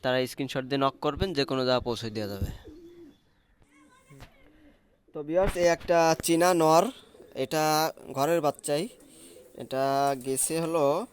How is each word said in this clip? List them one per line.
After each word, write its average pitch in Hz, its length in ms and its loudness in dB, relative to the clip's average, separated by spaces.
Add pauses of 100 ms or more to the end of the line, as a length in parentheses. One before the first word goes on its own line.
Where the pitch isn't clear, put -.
তারা 127 260 -2
স্ক্রিনশট 135 340 -8
দিয়ে 131 160 -6
নক 135 240 0
করবেন, 165 320 -4
যে 139 120 0
কোনো 131 200 -2
জায়গায় 127 160 2
পৌঁছে 117 280 -6
দেওয়া 104 260 -6
যাবে। 98 160 -6 (2500)
তো 151 100 -10
ভিউয়ার্স, 175 340 2
এই 175 100 4
একটা 165 560 4
চীনা 170 300 4
নর, 160 380 4 (420)
এটা 156 600 -2 (180)
ঘরের 151 300 0
বাচ্চাই, 147 460 -2 (680)
এটা 139 600 -2 (100)
গেছে 135 360 -2
হলো 165 520 0